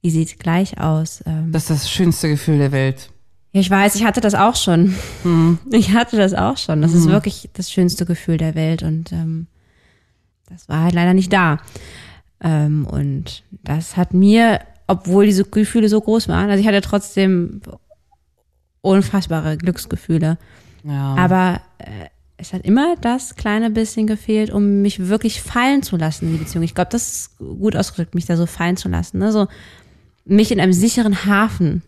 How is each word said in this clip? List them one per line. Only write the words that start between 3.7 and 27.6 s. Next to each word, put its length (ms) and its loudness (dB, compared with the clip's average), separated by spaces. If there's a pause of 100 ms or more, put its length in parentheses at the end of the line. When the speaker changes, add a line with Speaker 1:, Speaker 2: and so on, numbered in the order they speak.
Speaker 1:
ich 100 -2
hatte 160 0
das 140 2
auch 200 2
schon. 380 2 (300)
Speaker 2:
Mhm. 360 4 (120)
Speaker 1:
Ich 220 4
hatte 240 2
das 160 4
auch 240 -2
schon. 240 -2
Das 120 2
ist 120 6
Speaker 2:
Mhm. 60 4
Speaker 1:
wirklich 420 -2
das 180 -10
schönste 340 0
Gefühl 320 -2
der 180 -2
Welt 280 -2
und, 280 -6
ähm, 360 -6 (1000)
das 200 -20
war 140 -2
halt 100 0
leider 200 2
nicht 200 2
da. 240 2 (840)
Ähm, 440 0
und 580 -6 (200)
das 340 -6
hat 160 -2
mir, 460 4 (280)
obwohl 380 2
diese 200 2
Gefühle 440 0
so 120 2
groß 260 0
waren, 220 -2
also 120 2
ich 60 2
hatte 140 2
trotzdem 800 -2 (1200)
unfassbare 760 0
Glücksgefühle. 800 -2 (460)
Speaker 2:
Ja. 320 -4
Speaker 1:
Aber, 460 2 (160)
äh, 300 -16 (300)
es 140 -16
hat 140 -8
immer 320 2
das 380 -4
kleine 340 -2
bisschen 380 -2
gefehlt, 440 -2
um 300 2
mich 260 -2
wirklich 340 -2
fallen 420 0
zu 120 -6
lassen 300 -2
in 80 -2
die 60 -2
Beziehung. 240 -4
Ich 120 -4
glaub, 140 -2
das 240 -4
ist 240 -14
gut 380 -4